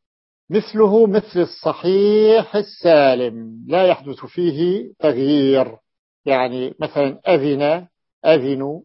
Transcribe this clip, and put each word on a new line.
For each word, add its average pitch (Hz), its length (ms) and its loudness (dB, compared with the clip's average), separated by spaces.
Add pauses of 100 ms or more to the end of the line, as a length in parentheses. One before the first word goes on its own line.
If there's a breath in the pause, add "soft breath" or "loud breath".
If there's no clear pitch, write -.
(520)
مثله 214 560 2
مثل 202 320 -2
الصحيح 208 1160 0
السالم، 123 1120 0
لا 180 200 0
يحدث 139 380 -4
فيه 175 640 -4 (100)
تغيير، 135 800 0 (480)
يعني 127 540 -4
مثلًا 143 480 -4
أذن، 151 600 -2 (380)
أذن، 139 600 0